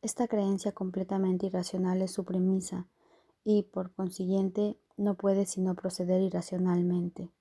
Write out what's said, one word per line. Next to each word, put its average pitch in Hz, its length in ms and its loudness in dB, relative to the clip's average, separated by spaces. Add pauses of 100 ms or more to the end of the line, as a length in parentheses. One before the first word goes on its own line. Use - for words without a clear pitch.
Esta 233 280 -2
creencia 196 420 2
completamente 190 760 0
irracional 185 540 0
es 185 100 -2
su 190 120 -4
premisa 185 640 0 (560)
y, 208 200 4
por 185 280 -6
consiguiente, 190 880 -2 (200)
no 202 180 0
puede 196 300 2
sino 185 300 -2
proceder 185 460 0
irracionalmente. 180 1200 0